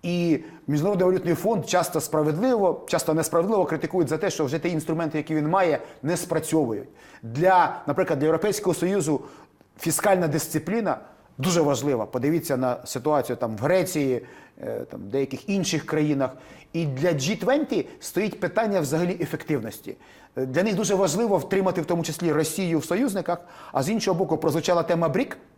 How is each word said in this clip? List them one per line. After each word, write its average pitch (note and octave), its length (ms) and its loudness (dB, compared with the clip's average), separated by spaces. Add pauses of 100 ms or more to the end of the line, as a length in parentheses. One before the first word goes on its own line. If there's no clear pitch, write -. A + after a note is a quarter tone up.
І E3+ 360 2 (280)
Міжнародний F3+ 400 2
валютний F#3 280 2
фонд F#3 340 0
часто F3 320 2
справедливо, E3 880 2
часто D#3+ 260 0
несправедливо F3 500 2
критикують D#3+ 440 -2
за D3+ 100 -2
те, G3 120 0
що - 140 -2
вже C#3 140 -2
ті D#3+ 100 -2
інструменти, D#3+ 500 -2
які D3+ 160 -4
він D3+ 140 0
має, F3 320 2 (220)
не E3 140 0
спрацьовують. D#3 720 -2 (340)
Для, D#3+ 640 4
наприклад, D3 320 2
для C#3+ 80 2
Європейського F3 480 2
Союзу E3+ 460 0 (580)
фіскальна F3+ 500 2
дисципліна D#3+ 680 -2 (400)
дуже D#3 220 2
важлива. C3+ 460 0
Подивіться D3 500 -2
на B2 300 -2
ситуацію C3+ 500 0
там A2 200 -4
в G2+ 40 -8
Греції, D3 680 0 (360)
е, A2+ 180 -6 (100)
там, - 100 -12
в - 40 -14
деяких C3 440 -4
інших E3+ 380 -2
країнах. D3 440 0 (420)
І E3 140 -2
для C#3+ 260 0
Джі D3 220 -2
двадцять A#3+ 520 0 (140)
стоїть - 400 -4
питання G3+ 400 0
взагалі E3 400 0
ефективності. C#3 760 -6 (400)
Е, C3 100 -2
для C3+ 160 0
них G#3+ 120 0
дуже F#3 200 0
важливо F#3+ 440 2
втримати F#3+ 420 0
в D#3 40 -2
тому E3+ 180 0
числі D#3 300 -2
Росію D#3+ 460 0
в C3+ 60 -2
союзниках, F#3+ 540 0 (340)
а C3+ 100 0
з C3+ 80 0
іншого G3 280 2
боку D#3+ 180 0
прозвучала E3 460 2
тема E3+ 260 2
брік. F#3+ 300 -2 (200)